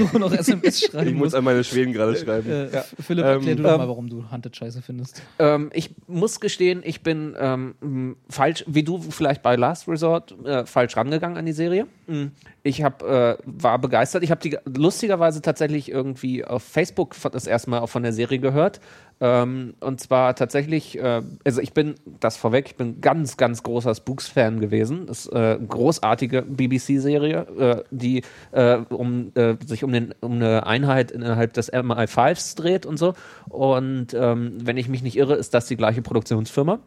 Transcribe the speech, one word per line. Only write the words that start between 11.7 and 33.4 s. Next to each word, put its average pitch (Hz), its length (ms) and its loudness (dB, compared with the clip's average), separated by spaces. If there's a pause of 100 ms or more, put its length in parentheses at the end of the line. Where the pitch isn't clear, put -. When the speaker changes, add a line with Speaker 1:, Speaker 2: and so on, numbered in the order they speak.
Speaker 3:
Mhm. 143 240 -4 (300)
Ich 143 220 -2
hab, 135 200 0
äh, 120 420 2
war 127 340 0
begeistert. 127 440 0
Ich 165 80 0
hab 165 100 0
die 143 240 -4
lustigerweise 165 760 0
tatsächlich 151 480 -2
irgendwie 131 540 -4
auf 123 180 -4
Facebook - 540 -2
von, - 160 -6
das 127 160 -8
erste 117 220 0
Mal 120 100 0
auch 117 100 -4
von 120 140 -4
der 117 80 0
Serie 120 280 0
gehört. 143 420 2 (400)
Ähm, 123 580 2
und 135 220 -6
zwar 127 340 4
tatsächlich, 143 640 -2
äh, 120 220 0 (240)
also 123 160 2
ich 135 120 -6
bin, 151 220 0 (240)
das 113 180 0
vorweg, 123 300 0
ich - 80 -20
bin 120 240 -6
ganz, 143 380 0
ganz 120 260 2
großer 117 320 0
Spooks-Fan 117 640 0
gewesen. 110 480 0
Das, - 200 -12
äh, 110 380 2
großartige 123 760 0
B-B-C-Serie, 139 1040 0 (100)
äh, 120 340 2
die, 123 320 0 (280)
äh, 120 260 6 (120)
um, 123 460 -4
äh, 117 200 4 (100)
sich 113 200 -6
um 135 80 0
den, 120 260 -2
um 120 140 -4
eine 113 340 2
Einheit 131 440 2
innerhalb 117 420 0
des 120 160 -2
M 127 220 0
I 113 160 2
fives 139 480 2
dreht 175 300 0
und 151 120 -6
so. 175 160 2 (340)